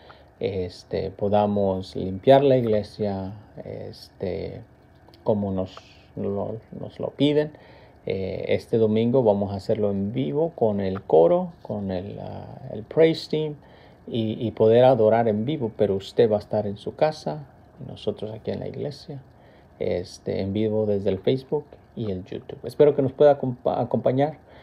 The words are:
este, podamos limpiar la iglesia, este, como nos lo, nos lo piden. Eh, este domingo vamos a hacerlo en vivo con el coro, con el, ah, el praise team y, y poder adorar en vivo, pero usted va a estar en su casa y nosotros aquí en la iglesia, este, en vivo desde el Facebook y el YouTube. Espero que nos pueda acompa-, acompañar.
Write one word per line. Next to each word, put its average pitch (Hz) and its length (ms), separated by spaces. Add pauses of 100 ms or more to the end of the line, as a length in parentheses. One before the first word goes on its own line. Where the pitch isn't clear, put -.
(380)
este, 90 720
podamos 101 880
limpiar 95 480
la 131 120
iglesia, 104 760 (320)
este, 98 960 (640)
como 101 260
nos 95 260 (380)
lo, 101 420 (220)
nos - 220
lo - 100
piden. 147 420 (540)
Eh, 95 420
este 104 300
domingo 113 460
vamos 101 280
a 98 40
hacerlo 104 340
en 101 220
vivo 147 420
con 104 260
el 95 220
coro, 170 500 (100)
con 101 280
el, 98 300
ah, 98 520
el 110 120
praise 160 440
team 156 280 (520)
y, 110 360
y 110 80
poder 117 320
adorar 117 440
en 107 160
vivo, 127 320
pero 98 180
usted 107 360
va 104 60
a 104 40
estar 107 260
en 101 100
su - 180
casa 151 520 (340)
y 131 80
nosotros 104 440
aquí 113 200
en 98 80
la 92 80
iglesia, 139 520 (580)
este, 95 640
en 98 120
vivo 107 340
desde 101 240
el 95 80
Facebook 131 480 (300)
y 107 160
el 92 120
YouTube. - 400
Espero 147 300
que - 80
nos - 100
pueda 143 280
acompa-, - 400
acompañar. 127 580 (240)